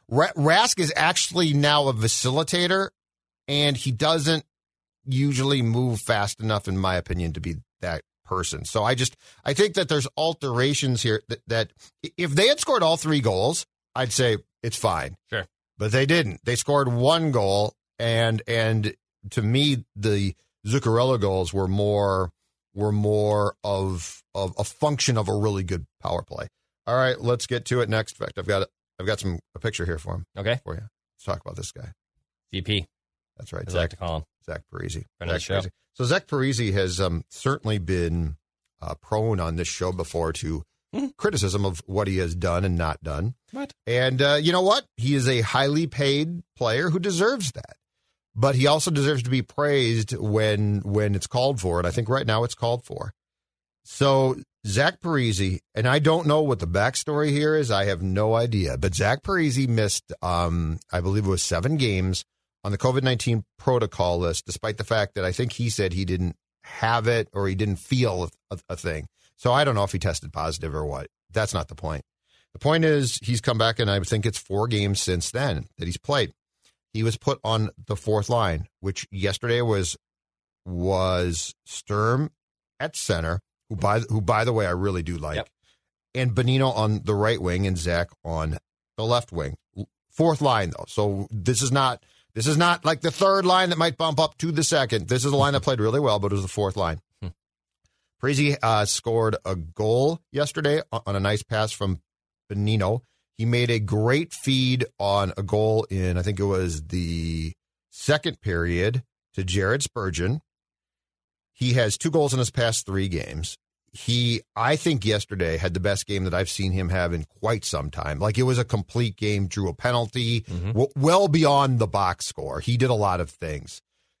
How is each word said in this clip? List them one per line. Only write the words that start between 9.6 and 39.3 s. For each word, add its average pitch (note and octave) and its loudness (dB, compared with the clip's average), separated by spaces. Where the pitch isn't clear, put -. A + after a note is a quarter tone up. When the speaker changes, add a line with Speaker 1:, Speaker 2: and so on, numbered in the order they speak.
Speaker 1:
that F3+ 0
there's C#3+ 0
alterations C3+ 0
here A2 2
that, A#2 -8
that A2+ -2
i-, - -12
if E3+ -2
they F3+ 4
had D4 2
scored B3+ 2
all E3 4
three D3+ 0
goals, A2+ 0
I'd B2+ -2
say A#2+ 2
it's A#2 -4
fine. E2 -2
Speaker 2:
Sure. G2+ -4
Speaker 1:
But G#2 -2
they C3+ 4
didn't. C#3+ 0
They A#2+ 0
scored C#3 2
one D3+ 4
goal, G#2 2
and, A2+ 0
and A2 0
to B2 -2
me, B2+ 2
the G2+ 0
Zuccarello A#2+ 2
goals F#2+ 0
were F#2+ 0
more, G2 2
were G#2 -2
more G#2 2
of, F#2+ -4
of F#2+ -4
a - -2
function C#3 0
of G#2 0
a G#2 0
really G2+ 0
good F2 -4
power F2 -2
play. - -12
All A#2+ 0
right, C3 2
let's A#2+ 0
get A#2+ -4
to B2 0
it G#2+ 0
next. A2 -2
In - -6
fact, - -10
I've F2+ -6
got, G2 0
I've F#2 -10
got G#2 0
some, F2 -4
a - -14
picture G#2+ -4
here E2+ -4
for E2 -10
him. F2 -10
Speaker 2:
Okay. G#2+ -2
Speaker 1:
For F2 -10
you. F#2+ -10
Let's - -20
talk F#2 -6
about - -12
this - -10
guy. - -16
Speaker 2:
Z F#2+ -6
P. G2 -2
Speaker 1:
That's - -18
right. F2 -10
Speaker 2:
As F2+ -6
I F2+ 2
like E2+ 2
Speaker 1:
Zach, E2 -2
Speaker 2:
to - -16
call E2+ -6
him. D#2 -8
Speaker 1:
Zach D#2+ -10
Parise. E2+ -8
Speaker 2:
Friend F2 -8
of F#2 0
the F2+ -4
Speaker 1:
Zach - -6
Speaker 2:
show. G2 -2
Speaker 1:
Parise. F#2 -10
So B2+ -4
Zach E3 0
Parise C3 -2
has, F#2 0
um, E2+ 0
certainly A2+ -2
been, E2+ -2
uh, D2+ -8
prone A2 -2